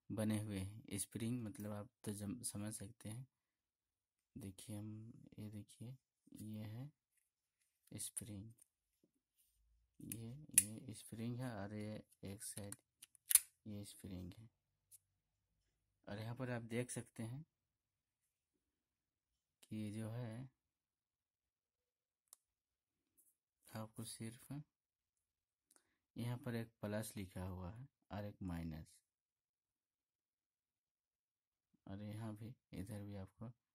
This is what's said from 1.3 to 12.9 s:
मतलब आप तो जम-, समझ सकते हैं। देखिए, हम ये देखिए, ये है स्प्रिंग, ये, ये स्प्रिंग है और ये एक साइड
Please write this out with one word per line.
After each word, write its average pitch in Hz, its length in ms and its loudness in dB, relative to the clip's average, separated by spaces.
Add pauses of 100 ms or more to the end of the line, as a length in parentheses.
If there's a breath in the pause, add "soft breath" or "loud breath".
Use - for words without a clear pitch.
मतलब 104 280 -2
आप 104 160 -2 (160)
तो 107 80 2
जम-, 101 320 0
समझ 104 300 0
सकते 107 340 -8
हैं। 123 180 -4 (1080)
देखिए, 98 400 -4
हम 107 360 -4 (260)
ये 107 120 -4
देखिए, 113 460 -8 (360)
ये 107 320 -2
है 120 260 -2 (1000)
स्प्रिंग, 104 600 -4 (1500)
ये, 113 280 -4 (320)
ये 110 340 0
स्प्रिंग 117 440 0
है 127 140 0
और 104 220 0
ये 107 280 -2 (220)
एक 98 200 -6
साइड 101 320 -4 (920)